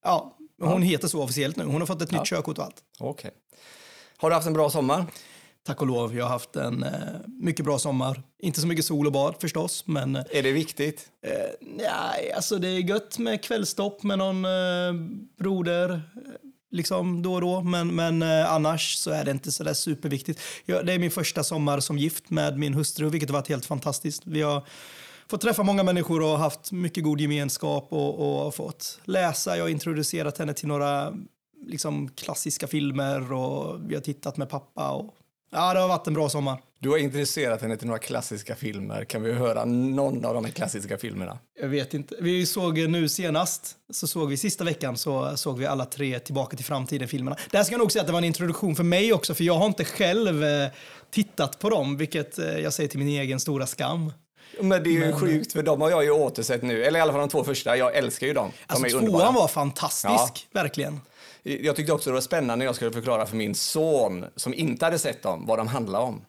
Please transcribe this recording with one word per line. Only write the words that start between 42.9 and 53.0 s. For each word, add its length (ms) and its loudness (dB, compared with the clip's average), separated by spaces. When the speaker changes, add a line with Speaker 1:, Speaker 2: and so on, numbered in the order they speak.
Speaker 1:
senast, 680 -2
så 140 -4
såg 220 -2
vi 80 0
sista 280 -2
veckan, 320 -2
så 400 -2
såg 220 -4
vi 80 -2
alla 200 0
tre 320 -4
Tillbaka 380 -4
till 100 -10
framtiden-filmerna. 720 -4
Där 140 4
ska 80 0
jag 60 -2
nog 140 4
säga 80 2
att 60 0
det 60 0
var 80 4
en 40 2
introduktion 520 0
för 80 2
mig 280 6
också, 220 2
för 100 2
jag 100 6
har 120 6
inte 180 0
själv, 600 2
eh, 240 2
tittat 480 0
på 120 0
dem, 260 2
vilket, 420 -4
eh, 200 -2
jag 140 0
säger 160 0
till 100 -4
min 100 2